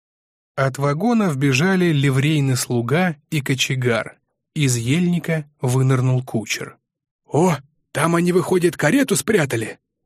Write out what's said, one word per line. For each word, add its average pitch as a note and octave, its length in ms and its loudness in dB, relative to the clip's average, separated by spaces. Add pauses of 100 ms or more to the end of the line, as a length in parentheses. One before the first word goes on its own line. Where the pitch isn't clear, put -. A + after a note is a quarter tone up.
(560)
От C3+ 220 -2
вагона F#3 500 0
вбежали D#3 640 2
ливрейный C#3 640 0
слуга C3+ 600 -2 (140)
и D3+ 100 -2
кочегар. B2+ 800 -2 (360)
Из C3+ 220 0
ельника D#3+ 720 -2 (120)
вынырнул C3 640 2
кучер. - 560 -8 (480)
«О, D#3+ 300 2 (360)
там E3 220 0
они, F3 180 2
выходит, F3 440 2
карету G#3 400 2
спрятали! B2+ 640 -2 (280)